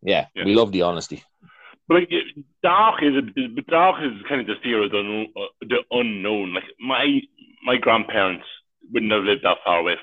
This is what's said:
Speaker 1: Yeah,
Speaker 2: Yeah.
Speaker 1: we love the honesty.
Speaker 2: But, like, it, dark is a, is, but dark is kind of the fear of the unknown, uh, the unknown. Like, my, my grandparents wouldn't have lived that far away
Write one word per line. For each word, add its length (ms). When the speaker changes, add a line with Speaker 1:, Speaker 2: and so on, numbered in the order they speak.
Speaker 1:
Yeah, 220
Speaker 2:
Yeah. 100
Speaker 1:
we 100
love 160
the 100
honesty. 420
Speaker 2:
But, 140
like, 100
it, 140
dark 380
is 140
a, 40
is, 160
but 120
dark 360
is 80
kind 140
of 60
the 140
fear 220
of 80
the 80
unknown, 280
uh, 80
the 160
unknown. 640
Like, 120
my, 400
my 140
grandparents 640
wouldn't 220
have 100
lived 220
that 180
far 160
away 240